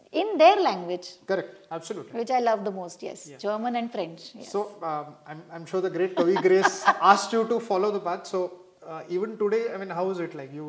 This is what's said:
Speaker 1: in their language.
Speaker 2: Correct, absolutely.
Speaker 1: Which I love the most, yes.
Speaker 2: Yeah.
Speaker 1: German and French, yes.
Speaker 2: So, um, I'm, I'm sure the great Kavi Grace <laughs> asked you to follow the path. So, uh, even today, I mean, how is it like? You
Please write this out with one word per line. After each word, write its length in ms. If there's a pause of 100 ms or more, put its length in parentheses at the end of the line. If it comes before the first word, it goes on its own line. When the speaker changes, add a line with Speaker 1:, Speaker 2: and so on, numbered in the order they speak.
(100)
Speaker 1:
in 260
their 240
language. 460 (200)
Speaker 2:
Correct, 440
absolutely. 480
Speaker 1:
Which 120
I 100
love 240
the 60
most, 320
yes. 260
Speaker 2:
Yeah. 100
Speaker 1:
German 380
and 140
French, 440
yes. 160
Speaker 2:
So, 120 (200)
um, 320 (120)
I'm, 240
I'm 140
sure 160
the 100
great 260
Kavi 260
Grace 420
<laughs> 280
asked 200
you 160
to 120
follow 300
the 100
path. 260
So, 260 (340)
uh, 220
even 300
today, 340
I 60
mean, 100
how 220
is 100
it 140
like? 180
You 160